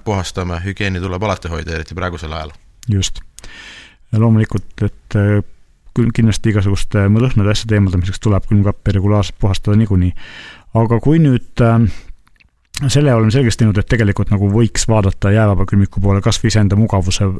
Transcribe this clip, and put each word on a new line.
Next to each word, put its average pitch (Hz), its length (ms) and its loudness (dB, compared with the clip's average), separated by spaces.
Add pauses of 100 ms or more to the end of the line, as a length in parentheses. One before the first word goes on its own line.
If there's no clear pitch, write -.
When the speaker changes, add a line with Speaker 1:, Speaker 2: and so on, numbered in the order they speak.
Speaker 1:
puhastame, 92 600 -6
hügieeni 95 380 -6
tuleb 92 200 -6
alati 90 300 -6
hoida, 80 240 -8
eriti 80 180 -12
praegusel 82 380 -8
ajal. 78 200 -12 (360)
Speaker 2:
Just. 98 320 -2 (920)
Ja 107 80 0
loomulikult, 110 640 0
et, - 340 -6
äh, 104 280 0 (500)
küll 117 160 0
kindlasti 113 400 0
igasuguste 101 640 0
lõhnade 110 400 2
asjade 110 240 0
eemaldamiseks 92 420 0
tuleb 98 300 0
külmkappi 101 480 0
regulaarselt 101 420 0
puhastada 98 380 0
niikuinii. 92 380 0 (580)
Aga 113 260 2
kui 156 220 2
nüüd, 131 400 0
äh, 117 240 4 (1000)
selle 143 260 2
oleme 110 180 2
selgeks 123 280 0
teinud, 107 180 2
et 101 120 -2
tegelikult 104 440 0
nagu 101 180 2
võiks 110 380 0
vaadata 101 440 2
jäävaba 104 360 2
külmiku 98 320 0
poole 98 240 2
kas 110 160 0
või 113 80 0
iseenda 101 300 2
mugavuse 101 500 0 (100)